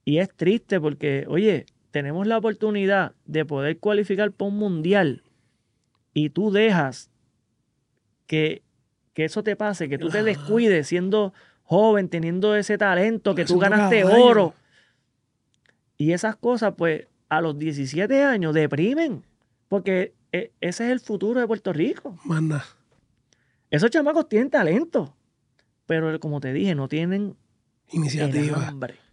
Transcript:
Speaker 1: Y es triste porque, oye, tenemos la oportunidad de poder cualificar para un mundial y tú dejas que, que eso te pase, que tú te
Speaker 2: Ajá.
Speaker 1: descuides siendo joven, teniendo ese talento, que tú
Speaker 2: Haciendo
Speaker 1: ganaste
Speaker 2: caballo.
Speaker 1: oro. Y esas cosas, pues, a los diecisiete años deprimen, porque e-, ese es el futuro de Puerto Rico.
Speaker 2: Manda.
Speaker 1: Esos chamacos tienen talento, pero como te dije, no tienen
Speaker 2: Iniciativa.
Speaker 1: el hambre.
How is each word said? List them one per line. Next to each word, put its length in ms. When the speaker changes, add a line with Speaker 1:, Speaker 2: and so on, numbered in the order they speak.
Speaker 1:
Y 140
es 160
triste 460
porque, 480
oye, 380
tenemos 360
la 120
oportunidad 760
de 200
poder 340
cualificar 540
para 180
un 80
mundial 640
y 160
tú 200
dejas 600
que, 360
que 120
eso 160
te 140
pase, 320
que 100
tú 100
te 100
Speaker 2:
Ajá. 80
Speaker 1:
descuides 640
siendo 460
joven, 440
teniendo 480
ese 220
talento, 560
que 100
tú 180
Speaker 2:
Haciendo 140
Speaker 1:
ganaste 260
Speaker 2:
caballo. 220
Speaker 1:
oro. 300
Y 140
esas 240
cosas, 400
pues, 300
a 120
los 180
diecisiete 680
años 300
deprimen, 720
porque 460
e-, 180
ese 260
es 60
el 80
futuro 400
de 60
Puerto 260
Rico. 520
Speaker 2:
Manda. 400
Speaker 1:
Esos 200
chamacos 380
tienen 220
talento, 640
pero 320
como 220
te 120
dije, 220
no 140
tienen 480
Speaker 2:
Iniciativa. 640
Speaker 1:
el 60
hambre. 300